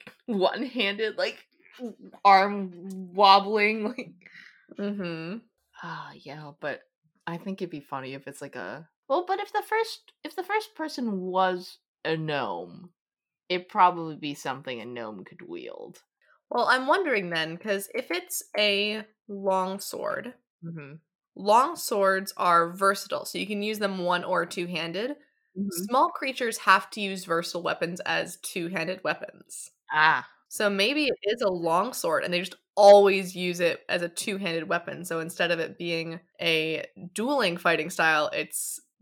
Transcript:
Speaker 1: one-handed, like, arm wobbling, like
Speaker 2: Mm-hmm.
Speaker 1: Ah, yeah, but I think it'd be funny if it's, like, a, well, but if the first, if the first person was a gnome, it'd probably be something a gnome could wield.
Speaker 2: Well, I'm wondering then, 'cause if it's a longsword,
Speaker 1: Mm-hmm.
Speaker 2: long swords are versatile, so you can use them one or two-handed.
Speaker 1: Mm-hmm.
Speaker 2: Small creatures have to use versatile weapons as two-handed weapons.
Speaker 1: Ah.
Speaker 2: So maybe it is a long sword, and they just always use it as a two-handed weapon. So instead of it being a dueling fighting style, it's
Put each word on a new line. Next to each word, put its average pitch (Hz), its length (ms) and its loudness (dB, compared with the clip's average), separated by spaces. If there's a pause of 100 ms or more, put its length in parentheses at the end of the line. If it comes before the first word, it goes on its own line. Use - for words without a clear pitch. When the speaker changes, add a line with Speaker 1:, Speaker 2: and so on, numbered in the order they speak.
(280)
Speaker 1:
one-handed, 214 920 -2
like, 196 300 -6 (800)
arm 196 460 6 (420)
wobbling, 208 720 6
like - 440 -10 (500)
Speaker 2:
Mm-hmm. 185 580 -6 (440)
Speaker 1:
Ah, 160 340 -12
yeah, 147 440 -16
but 151 220 -6 (460)
I 170 100 -8
think 190 240 -8
it'd 180 100 -6
be 151 80 -10
funny 135 340 -10
if 139 140 -14
it's, 139 140 -14
like, 139 140 -14
a, 123 340 -12 (180)
well, 359 200 0
but 381 120 -2
if 403 140 -8
the 415 80 0
first, 440 520 -4 (100)
if 302 120 -12
the 370 80 -6
first 427 320 -4
person 247 460 -4
was 185 580 0 (260)
a 165 120 0
gnome, 123 720 -6 (580)
it'd 180 200 -4
probably 175 480 4
be 147 180 -6
something 131 460 -8
a 107 40 -12
gnome 110 400 -10
could - 180 -20
wield. 64 600 -14 (480)
Speaker 2:
Well, 240 160 0
I'm 262 200 2
wondering 277 420 0
then, 160 280 -2
'cause 202 360 -4
if - 180 -6
it's 359 320 -6 (140)
a 208 480 0 (220)
longsword, 190 1080 -4 (280)
Speaker 1:
Mm-hmm. 156 300 -12 (420)
Speaker 2:
long 233 400 4
swords 196 640 0
are 170 340 4
versatile, 196 540 -2
so - 120 -10
you 190 100 -6
can 208 160 -6
use 214 160 -4
them 196 200 -2
one 175 240 0
or 175 220 0
two-handed. 175 720 -6 (400)
Speaker 1:
Mm-hmm. 190 320 -4
Speaker 2:
Small 285 200 4
creatures 247 500 -4
have 202 320 4
to 220 100 -8
use 190 240 -4
versatile 170 380 -4
weapons 175 380 -2
as 170 360 -4
two-handed 175 640 -6
weapons. - 680 -8 (200)
Speaker 1:
Ah. 151 360 4 (220)
Speaker 2:
So 208 200 0
maybe 247 380 0
it 208 160 -2
is 233 180 0
a 208 80 2
long 180 440 0
sword, 160 300 0
and 175 100 -4
they 175 80 0
just 185 140 -10 (200)
always 196 600 10
use 175 240 -4
it 170 300 0
as 180 140 0
a 170 60 -4
two-handed 175 600 -4
weapon. 170 360 -4
So 165 140 -4
instead 170 320 -2
of 165 80 0
it - 180 -6
being 165 420 -6 (220)
a 160 440 0 (280)
dueling 220 440 0
fighting 165 320 0
style, 160 440 2
it's - 460 -6 (220)